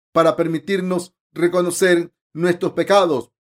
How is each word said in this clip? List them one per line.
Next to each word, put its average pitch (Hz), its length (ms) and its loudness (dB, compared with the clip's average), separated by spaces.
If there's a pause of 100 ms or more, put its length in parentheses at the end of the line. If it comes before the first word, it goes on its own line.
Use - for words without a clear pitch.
(120)
para 160 240 2
permitirnos 180 760 -4 (180)
reconocer 175 800 0 (180)
nuestros 175 400 -2
pecados 170 600 0 (260)